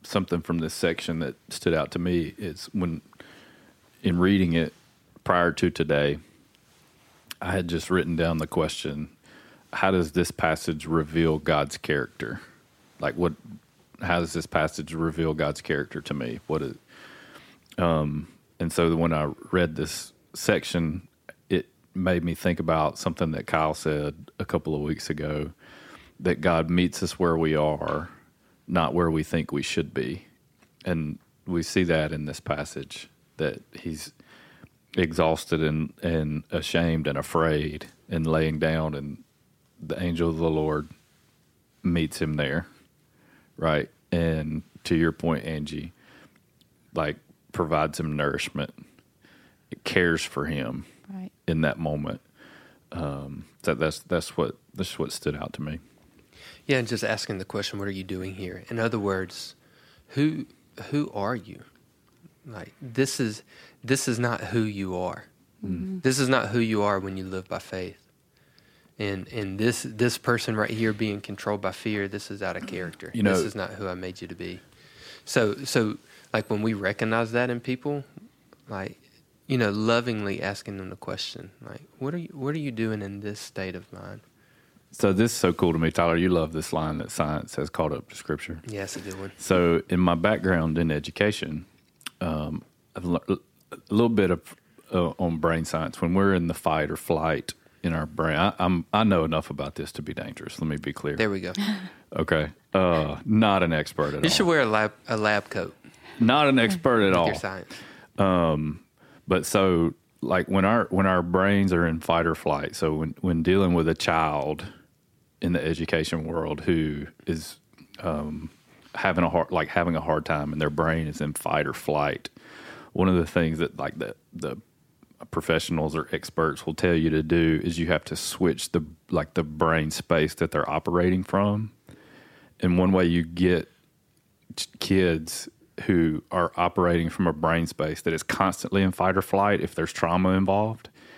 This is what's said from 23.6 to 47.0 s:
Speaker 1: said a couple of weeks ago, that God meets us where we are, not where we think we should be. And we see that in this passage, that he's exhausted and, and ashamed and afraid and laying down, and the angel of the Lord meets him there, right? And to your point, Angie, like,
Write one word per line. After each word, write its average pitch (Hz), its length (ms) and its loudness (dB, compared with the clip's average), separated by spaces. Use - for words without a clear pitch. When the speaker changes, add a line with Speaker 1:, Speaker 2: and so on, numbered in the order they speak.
Speaker 1:
said 76 640 -4
a 92 60 -6
couple 78 300 -2
of 73 80 -2
weeks 76 260 -4
ago, 76 440 -4
that - 240 0
God 82 260 4
meets 90 340 2
us - 160 -4
where 85 200 4
we 78 160 2
are, 76 560 0
not 82 240 2
where 85 180 4
we 80 140 0
think 80 260 -2
we 71 120 -2
should 76 320 -2
be. 67 320 -4
And 80 340 -2
we 85 160 0
see 92 220 2
that 78 280 2
in 76 140 -4
this 76 140 -8
passage, - 680 -6
that - 240 -2
he's - 400 -10
exhausted 80 640 2
and, 78 400 0
and 76 480 0
ashamed 80 560 0
and 69 100 -2
afraid 76 720 0
and 80 160 0
laying 80 320 2
down, 80 360 0
and 71 300 -10
the 80 220 -6
angel 85 260 0
of 80 80 0
the 82 140 2
Lord 78 400 0
meets 85 380 0
him 78 140 0
there, 73 320 -2
right? 78 320 0
And 78 500 0
to 87 100 2
your 82 180 4
point, 80 320 -2
Angie, 76 480 -6
like, 76 220 -2